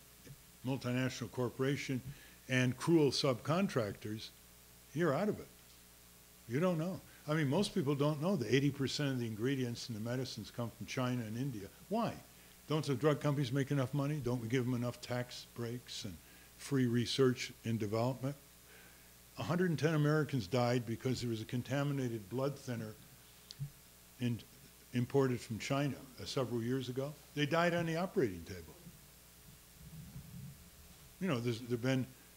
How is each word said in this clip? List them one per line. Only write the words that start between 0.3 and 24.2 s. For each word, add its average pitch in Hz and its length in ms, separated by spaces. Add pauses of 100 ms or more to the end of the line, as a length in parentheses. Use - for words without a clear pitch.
multinational 123 640
corporation 131 720 (480)
and 127 280
cruel 156 340
subcontractors, 123 1200 (640)
you're 156 200
out 185 160
of - 100
it. - 80 (1000)
You 117 120
don't 180 180
know. 165 220 (280)
I 151 60
mean, 156 160
most 190 260
people 147 200
don't 143 260
know 190 160
that 113 160
eighty 139 180
percent 135 380
of 131 100
the 120 80
ingredients 120 600
in 117 60
the 104 60
medicines 117 540
come 117 200
from 101 120
China 123 360
and 110 140
India. 120 300 (220)
Why? 202 240 (560)
Don't 151 160
the 139 100
drug 143 260
companies 143 320
make 135 180
enough 139 220
money? 143 300
Don't 120 180
we 110 80
give 127 160
them 127 80
enough 120 260
tax - 460 (100)
breaks 120 480
and 92 120 (420)
free 131 280
research 123 680 (100)
and 113 160
development? 120 560 (1040)
A 131 40
hundred 180 260
and 156 100
ten 160 140
Americans 147 540
died 120 380
because 117 360
there 120 80
was 110 120
a 113 40
contaminated 127 840
blood 135 300
thinner 113 380 (1200)
in, 120 200 (540)